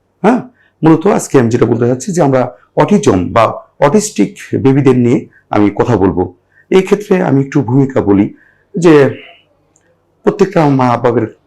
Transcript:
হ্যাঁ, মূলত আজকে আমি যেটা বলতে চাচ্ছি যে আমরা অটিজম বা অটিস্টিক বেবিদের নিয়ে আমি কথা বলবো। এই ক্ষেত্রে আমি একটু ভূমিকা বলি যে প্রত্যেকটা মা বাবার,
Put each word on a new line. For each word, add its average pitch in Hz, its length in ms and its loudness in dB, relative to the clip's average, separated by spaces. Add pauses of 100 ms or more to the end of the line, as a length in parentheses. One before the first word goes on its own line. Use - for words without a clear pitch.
(220)
হ্যাঁ, 240 200 0 (420)
মূলত 160 240 2
আজকে - 320 0
আমি 117 100 0
যেটা 117 160 0
বলতে 117 220 -2
চাচ্ছি 127 240 -6
যে 170 100 -2
আমরা 131 360 -2 (180)
অটিজম 131 580 0
বা 110 280 0 (180)
অটিস্টিক 202 560 -2 (180)
বেবিদের 135 440 2
নিয়ে 120 300 -2 (220)
আমি 104 260 2
কথা 117 220 0
বলবো। 90 380 -2 (340)
এই 185 120 2
ক্ষেত্রে 190 400 -2
আমি 135 200 0
একটু 139 200 -2
ভূমিকা 127 400 0
বলি 98 320 0 (440)
যে 151 320 4 (1120)
প্রত্যেকটা 165 460 0
মা 127 280 0
বাবার, 117 380 -2 (120)